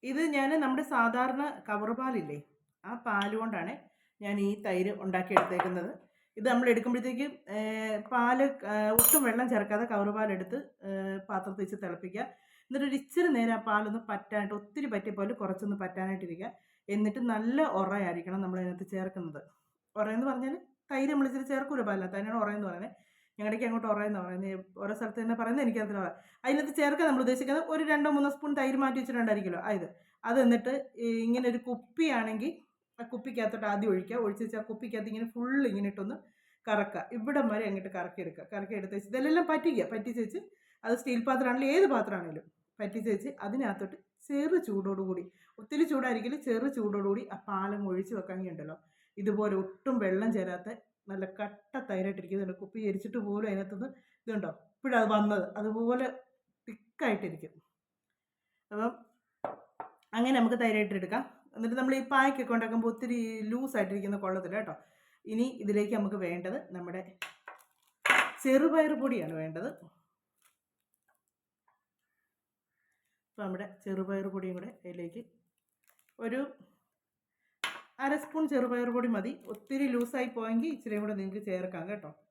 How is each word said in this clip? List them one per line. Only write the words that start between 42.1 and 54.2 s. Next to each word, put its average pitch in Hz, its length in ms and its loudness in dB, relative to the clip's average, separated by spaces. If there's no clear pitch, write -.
പറ്റിച്ച് 208 340 -4
വെച്ച് 208 160 -4
അതിനകത്തോട്ട് 202 500 -2
ചെറു 294 280 2
ചൂടോടുകൂടി, 190 560 -2
ഒത്തിരി 294 300 2
ചൂടായിരിക്കില്ല, 254 560 0
ചെറു 240 300 2
ചൂടോടുകൂടി 202 480 0
ആ - 20 -12
പാലം 202 420 -2
ഒഴിച്ച് 190 280 -2
വെക്കാമെങ്കിൽ 185 360 -6
ഉണ്ടല്ലോ, 156 220 -10
ഇതുപോലെ 202 460 2
ഒട്ടും 254 420 -2
വെള്ളം 196 320 4
ചേരാത്ത 185 320 -4
നല്ല 190 140 -4
കട്ട - 360 -10
തൈരായിട്ടിരിക്കും. 190 480 -2
ഇതുണ്ട്, 185 240 -4
കുപ്പി 196 180 -10
എരിച്ചിട്ട് 202 280 -4
പോലും 208 220 0
അതിനകത്തുനിന്ന് 196 380 -4